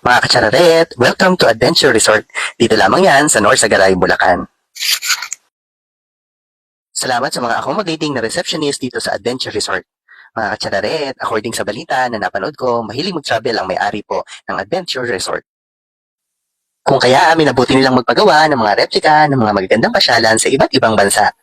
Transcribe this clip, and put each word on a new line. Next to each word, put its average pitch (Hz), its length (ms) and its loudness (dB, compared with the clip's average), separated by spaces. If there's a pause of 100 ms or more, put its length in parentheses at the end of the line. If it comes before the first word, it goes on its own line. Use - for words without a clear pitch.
Mga 120 160 4
kachararet, 165 640 2 (140)
welcome 185 320 2
to - 160 2
Adventure 131 400 2
Resort. 107 400 2 (240)
Dito - 240 2
lamang 175 320 4
yan 147 160 4
sa 117 160 2
Norsagaray, 101 560 2
Bulacan. 90 480 0 (2500)
Salamat 127 400 -4
sa - 80 -6
mga 117 160 -2
accommodating 156 560 -6
na 120 80 -4
receptionist 151 560 -4
dito 123 240 -8
sa - 160 -6
Adventure 117 320 -6
Resort. 95 320 -6 (560)
Mga 107 160 -4
kachararet, 127 640 -6
according 113 400 -6
sa 101 80 -6
balita 127 400 -4
na 113 160 -6
napanood 98 320 -6
ko, 120 320 -4
mahilig 156 320 -8
mag-travel 117 400 -4
ang - 80 -6
may-ari 101 400 -4
po 95 160 -6 (240)
ng 98 160 -8
Adventure 123 400 -6
Resort. 117 400 -6 (1400)
Kung - 160 0
kaya 165 320 4
amin 156 160 2
nabuti 127 240 2
nilang 131 240 4
magpagawa 156 480 4
ng 139 160 0
mga 107 240 2
replika 151 400 2
ng 135 160 2
mga 107 160 2
magagandang 110 320 0
pasyalan 113 480 2
sa - 80 -2
iba't 135 240 2
ibang 113 240 0
bansa. 101 480 2